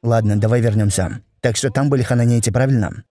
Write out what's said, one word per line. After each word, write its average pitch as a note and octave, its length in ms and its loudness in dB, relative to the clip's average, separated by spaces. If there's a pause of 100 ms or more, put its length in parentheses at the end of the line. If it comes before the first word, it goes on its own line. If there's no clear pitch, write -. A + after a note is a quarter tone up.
Ладно, A2 380 2
давай A2+ 220 2
вернемся. G#2 580 0 (220)
Так A2+ 160 -2
что C3+ 100 -2
там C#3 220 -2
были C3+ 120 0
хананейцы, A#2+ 480 0
правильно? A#2+ 600 0